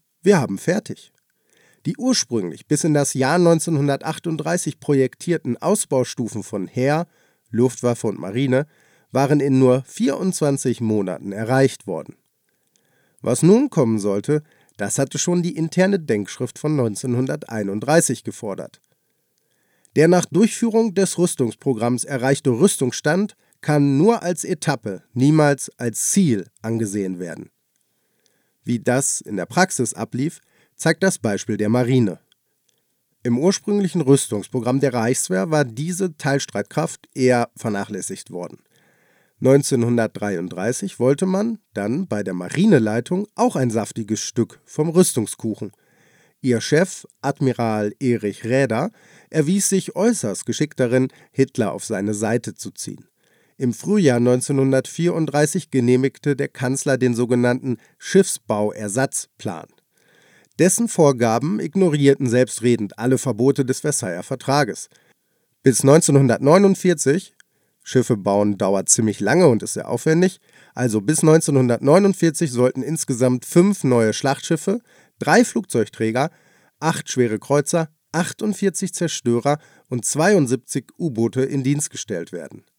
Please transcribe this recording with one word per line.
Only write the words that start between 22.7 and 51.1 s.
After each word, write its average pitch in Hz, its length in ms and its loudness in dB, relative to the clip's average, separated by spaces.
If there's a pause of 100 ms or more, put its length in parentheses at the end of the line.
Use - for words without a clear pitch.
kann 143 380 2
nur 220 240 2
als 175 220 -6
Etappe, 131 580 -4 (100)
niemals 143 640 2
als - 360 -4
Ziel 123 340 2 (160)
angesehen 104 560 -4
werden. 87 320 -12 (1120)
Wie 120 140 -2
das 123 420 -2
in 101 160 -10
der 87 100 -4
Praxis 180 460 -2
ablief, - 480 -8 (360)
zeigt - 260 0
das 190 160 0
Beispiel 104 400 -4
der 104 100 0
Marine. 120 520 2 (1000)
Im 120 160 0
ursprünglichen 190 640 -2
Rüstungsprogramm 127 800 0
der 135 140 0
Reichswehr 143 560 -2
war 147 160 0
diese 160 500 -6
Teilstreitkraft - 960 -4
eher 123 420 2
vernachlässigt 101 760 -8
worden. 90 300 -12 (840)
Neunzehnhundertdreiunddreißig 117 1600 0
wollte 139 240 2
man 202 360 -2 (120)
dann 120 340 -4
bei 104 160 -4
der 92 120 -6
Marineleitung 123 1000 0
auch 240 220 0
ein 127 140 0
saftiges 107 500 -4
Stück - 460 -4
vom 156 240 -4
Rüstungskuchen. 113 840 0 (720)
Ihr 120 180 0
Chef, - 460 0 (160)
Admiral 113 800 -2
Erich 110 440 -2
Raeder, 127 460 0 (400)
erwies 160 400 0
sich 190 260 -2
äußerst 180 480 -2
geschickt 147 340 -4
darin, 127 300 2 (220)